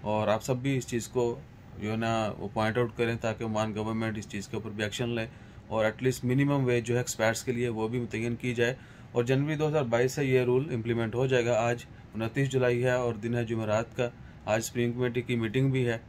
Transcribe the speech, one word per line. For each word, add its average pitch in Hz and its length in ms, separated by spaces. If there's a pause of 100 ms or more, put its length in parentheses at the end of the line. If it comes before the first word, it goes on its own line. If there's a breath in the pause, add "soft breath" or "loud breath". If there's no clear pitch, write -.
और 107 240
आप 107 120
सब 127 220
भी 139 140
इस 123 100
चीज़ 117 220
को 123 340 (380)
जो 107 100
है 110 60
ना 113 420
वो 95 100
point 110 300
out 120 180
करें 117 220
ताकि 113 260
ओमान 110 280
government 110 460
इस 101 100
चीज़ 98 220
के 120 60
ऊपर 107 140
भी 104 140
एक्शन 117 240
ले 117 200 (420 loud breath)
और 110 160
एटलीस्ट 127 380
minimum 139 400
wage 123 200
जो 120 100
है 123 60
एक्सपर्ट्स 113 420
के 127 100
लिए 120 160
वो 110 200
भी 123 120
मुतय्यन 117 340
की 123 200
जाए। 117 220 (380 loud breath)
और 120 100
जनवरी 139 320
दो 151 100
हज़ार 151 180
बाईस 120 280
से 147 120
ये 127 200
rule 131 280
implement 113 420
हो 131 120
जाएगा। 120 340
आज 120 260 (280 loud breath)
उनतीस 127 340
जुलाई 123 320
है 127 180
और 120 180
दिन 117 180
है 120 100
जुमेरात 110 440 (120)
का, 120 120 (360 loud breath)
आज 110 140
स्प्रिंग 120 320
committee 123 280
की 120 140
meeting 131 360
भी 131 100
है। 117 260